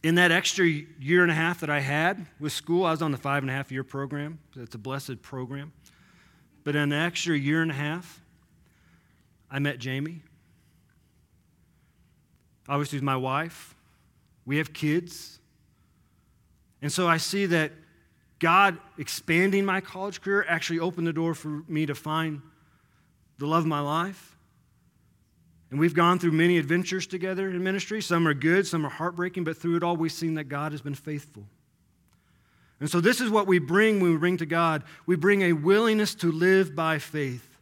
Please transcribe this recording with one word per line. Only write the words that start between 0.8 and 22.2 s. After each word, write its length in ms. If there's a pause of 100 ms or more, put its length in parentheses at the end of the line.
and 80
a 40
half 260
that 80
I 100
had 480 (120)
with 140
school, 320
I 60
was 100
on 100
the 60
five 240
and 80
a 40
half 180
year 120
program. 540 (180)
It's 200
a 20
blessed 460
program. 500 (920)
But 120
in 140
the 60
extra 400
year 280
and 80
a 40
half, 460 (1300)
I 80
met 220
Jamie. 420 (2500)
Obviously, 320
my 140
wife. 580 (720)
We 120
have 160
kids. 680 (1400)
And 80
so 160
I 100
see 300
that 240 (680)
God 400 (220)
expanding 680
my 160
college 400
career 260
actually 320
opened 280
the 60
door 200
for 340
me 200
to 80
find 480 (960)